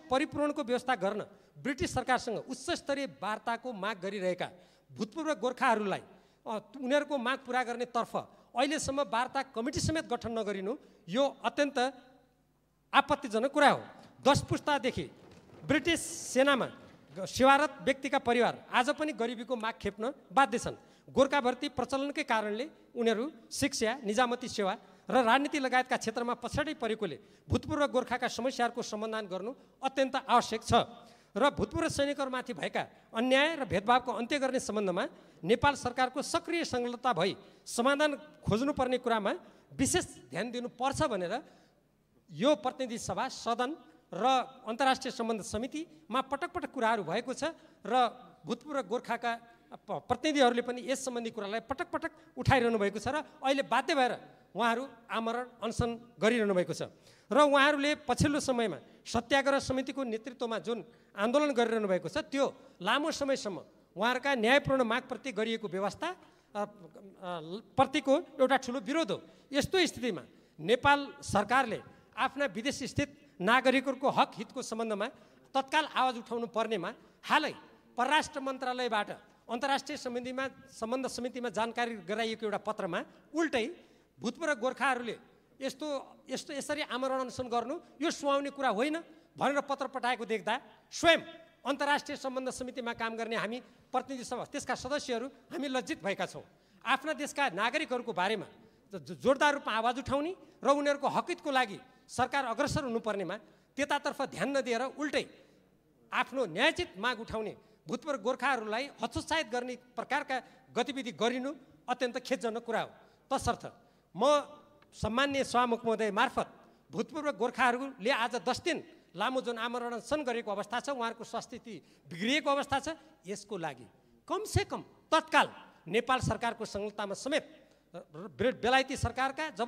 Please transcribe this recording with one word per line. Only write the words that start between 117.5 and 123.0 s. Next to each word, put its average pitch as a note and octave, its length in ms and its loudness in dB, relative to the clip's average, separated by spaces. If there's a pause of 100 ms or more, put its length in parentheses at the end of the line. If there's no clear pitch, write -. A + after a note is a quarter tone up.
आज A#3 320 0
दस B3 180 0
दिन D4+ 220 -2 (320)
लामो B3+ 260 -2
जुन A#3 160 -6
आमरण A#3+ 400 -4
अनसन D4 260 -2
गरेको A#3 280 -4
अवस्था G3+ 280 -4
छ, C4 120 -6
उहाँहरूको A#3 320 -4
स्वास्थ्य A#3 340 -8
स्थिति A3 180 -14 (360)
बिग्रिएको B3+ 400 0
अवस्था C#4 280 0
छ, C#4 80 -6 (360)